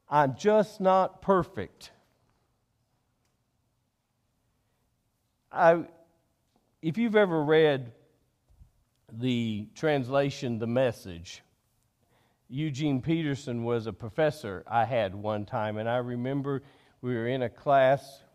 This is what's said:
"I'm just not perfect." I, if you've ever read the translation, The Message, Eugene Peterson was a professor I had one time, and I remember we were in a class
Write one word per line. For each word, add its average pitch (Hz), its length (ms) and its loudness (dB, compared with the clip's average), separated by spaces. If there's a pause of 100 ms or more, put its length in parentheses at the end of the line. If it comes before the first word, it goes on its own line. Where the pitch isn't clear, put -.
"I'm 143 260 2
just 214 460 2
not 185 400 2
perfect." - 720 -2 (3500)
I, - 340 4 (960)
if 160 160 -4
you've 226 180 0
ever 175 280 4
read 147 500 2 (1200)
the 113 640 -2
translation, 139 840 -2
The 117 80 -4
Message, 113 760 -4 (1080)
Eugene 143 520 -4
Peterson 139 640 -4
was 117 240 -2
a 107 60 -8
professor 113 760 -4
I 117 180 0
had 107 300 -2
one 104 300 -4
time, 107 320 -4
and 110 100 -4
I 120 100 -2
remember 131 640 -4 (380)
we 127 120 -4
were 117 140 -4
in 127 160 -2
a 113 60 -4
class 139 720 2 (120)